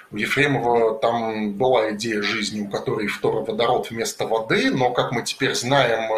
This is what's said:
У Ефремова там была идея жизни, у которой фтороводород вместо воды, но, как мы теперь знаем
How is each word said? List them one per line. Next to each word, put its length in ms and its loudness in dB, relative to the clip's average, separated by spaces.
У 60 -10
Ефремова 840 2
там 560 0
была 400 2
идея 280 -2
жизни, 380 -4
у 100 -6
которой 380 -4
фтороводород 800 0
вместо 360 -4
воды, 440 0
но, 220 2
как 200 0
мы 100 -2
теперь 320 -2
знаем 640 2